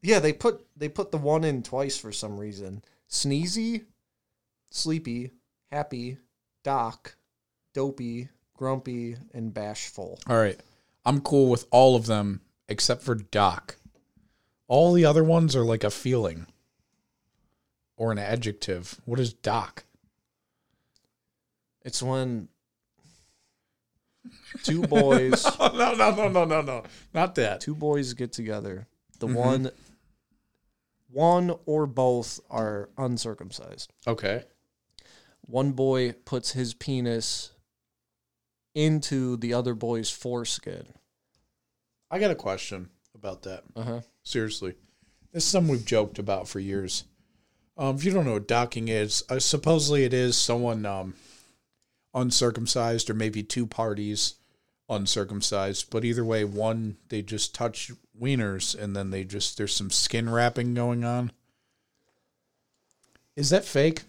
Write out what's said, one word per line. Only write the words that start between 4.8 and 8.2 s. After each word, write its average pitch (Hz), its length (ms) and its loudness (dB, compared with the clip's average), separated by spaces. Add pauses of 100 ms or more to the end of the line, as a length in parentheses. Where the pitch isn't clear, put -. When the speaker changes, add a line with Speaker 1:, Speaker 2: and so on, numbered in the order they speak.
Speaker 1:
Happy, 135 480 -8 (460)
Doc, 123 500 -4 (600)
Dopey, 127 540 -6 (260)